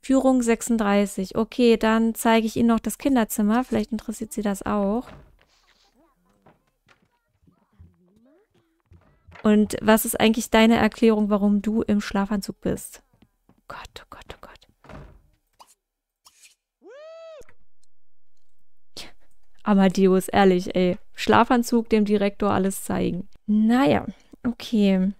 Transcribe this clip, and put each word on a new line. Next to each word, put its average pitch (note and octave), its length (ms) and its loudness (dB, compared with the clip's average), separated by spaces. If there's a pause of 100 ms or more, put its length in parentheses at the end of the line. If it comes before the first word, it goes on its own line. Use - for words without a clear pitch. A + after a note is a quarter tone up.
Führung C4 400 2
sechsunddreißig. G#3 960 0
Okay, A3+ 400 2
dann A3+ 360 0
zeige A3+ 320 2
ich A3 120 -4
Ihnen A#3 100 2
noch A3+ 140 2
das - 160 -8
Kinderzimmer. A3+ 680 0
Vielleicht A3 300 -4
interessiert A3 400 -10
Sie A3 80 -6
das G3+ 220 -4
auch. G#3 440 -2 (4000)
Und G#3+ 380 4
was G#3+ 220 4
ist - 160 -6
eigentlich A3 300 0
deine A3+ 260 6
Erklärung, G#3+ 540 2
warum G#3 320 2
du A3 220 -2
im G#3 180 0
Schlafanzug G3 580 -4
bist? - 420 -6 (680)
Gott, - 340 -18
oh - 60 -20
Gott, - 160 -20 (100)
oh - 60 -20
Gott. - 80 -20 (4000)
Amadeus, F#3+ 640 4
ehrlich, F#3+ 480 2
ey. F#3 220 0 (160)
Schlafanzug, A#3 760 2
dem G#3+ 140 4
Direktor G3+ 480 0
alles F#3+ 320 -2
zeigen. F3+ 460 -4 (160)
Naja, A3+ 600 2 (400)
okay. G3 760 0